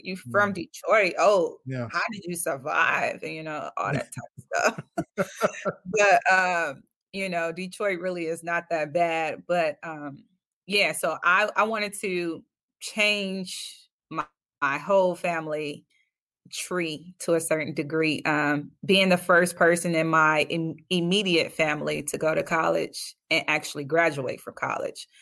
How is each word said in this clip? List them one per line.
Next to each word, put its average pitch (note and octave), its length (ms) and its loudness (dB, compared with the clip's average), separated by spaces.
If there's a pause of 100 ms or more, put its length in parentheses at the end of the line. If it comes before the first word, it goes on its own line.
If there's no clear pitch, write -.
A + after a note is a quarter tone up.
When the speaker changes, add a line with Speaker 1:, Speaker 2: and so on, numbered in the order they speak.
Speaker 1:
you F#3 120 -8
from G3 340 0
Speaker 2:
Mm. F#3+ 60 -4
Speaker 1:
Detroit. F3 640 0
Oh, F3+ 460 4
Speaker 2:
Yeah. B2+ 260 -6
Speaker 1:
how F3 120 -2 (100)
did G3+ 140 -12
you F3 100 -6
survive?" D3 840 -2
And, D#3+ 120 -8
you D#3+ 80 -12
know, D3+ 360 -8
all F#2+ 160 -2
that - 180 -6
Speaker 2:
<laughs> - 0 -
Speaker 1:
type - 240 -14
of - 80 -20
stuff. - 400 -2 (320)
<laughs> - 680 -4
But, G3 440 4
um, F3 520 0 (320)
you F#3+ 160 -4
know, E3 220 -2
Detroit F#3 480 -4
really F3 260 -4
is E3 180 -6
not E3+ 240 -4
that D3+ 240 -2
bad. E3 540 0
But, E3+ 360 0
um, D3 420 -12 (420)
yeah, F#3 260 2
so D#3+ 320 -2
I, F#3+ 320 4
I G3 60 4
wanted G#3 380 -2
to F3 440 -4 (360)
change G3 1080 -4 (220)
my, D#3 160 -6 (340)
my C#3 160 0
whole F3+ 400 2
family D#3 680 -4 (640)
tree F3 720 -6
to E3+ 140 2
a E3 60 4
certain D#3 340 -2
degree. D#3 500 0
Um, D3 480 0 (120)
being F#3+ 240 6
the F3+ 80 6
first F3+ 400 4
person E3+ 380 4
in D#3+ 140 2
my D#3 340 6
im-, D#3+ 340 -4 (140)
immediate F3+ 640 2
family D3+ 520 0
to - 140 -4
go D#3 160 0
to D#3+ 80 2
college E3 720 0 (160)
and D#3+ 160 2
actually D3+ 380 -2
graduate C#3 560 0
from A2+ 140 -14
college. - 520 -6 (160)